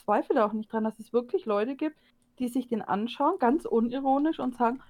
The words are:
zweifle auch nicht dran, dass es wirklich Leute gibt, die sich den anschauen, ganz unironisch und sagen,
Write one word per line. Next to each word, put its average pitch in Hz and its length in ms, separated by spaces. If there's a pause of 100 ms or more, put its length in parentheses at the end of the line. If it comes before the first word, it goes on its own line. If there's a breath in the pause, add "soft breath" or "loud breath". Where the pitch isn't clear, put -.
zweifle 233 400
auch 208 80
nicht 220 200
dran, 220 120
dass 220 140
es - 140
wirklich 240 340
Leute 220 300
gibt, 302 220 (400 soft breath)
die 254 100
sich 254 200
den 214 140
anschauen, 254 560
ganz 262 260
unironisch 269 760
und 254 160
sagen, 247 340